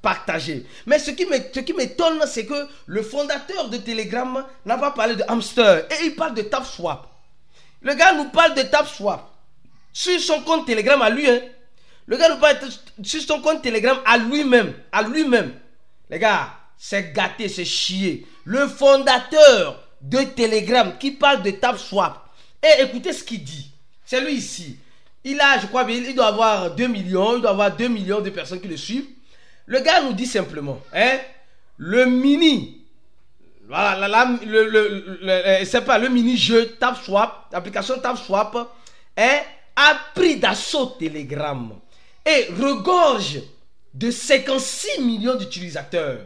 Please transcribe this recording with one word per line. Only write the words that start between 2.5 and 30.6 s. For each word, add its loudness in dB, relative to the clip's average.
le -6
fondateur -6
de -8
Telegram -6
n'a -2
pas -2
parlé -2
de -4
hamster. 2
Et -4
il -4
parle -4
de -6
TapSwap. -8
Le -2
gars 6
nous -4
parle 4
de 0
TapSwap. -2
Sur -2
son -2
compte 0
Telegram 2
à 4
lui, 0
hein. 4
Le -4
gars 6
nous -2
parle 4
de, -16
sur -6
son -2
compte 0
Telegram 0
à 6
lui-même. 2
À 0
lui-même. 0
Les -8
gars, 0
c'est -6
gâté, -4
c'est -8
chié. -4
Le 0
fondateur 6
de -2
Telegram 0
qui -6
parle 2
de -2
TapSwap. -2
Et 8
écoutez -4
ce -10
qu'il -10
dit. -16
C'est -2
lui -4
ici. -10
Il -4
a, 6
je -8
crois -2
bien, -2
il -6
doit 4
avoir 2
deux -2
millions, 0
il -2
doit 2
avoir 2
deux -2
millions -2
de -6
personnes -10
qui -12
le -10
suivent. -8
Le 0
gars 4
nous -4
dit -6
simplement, -6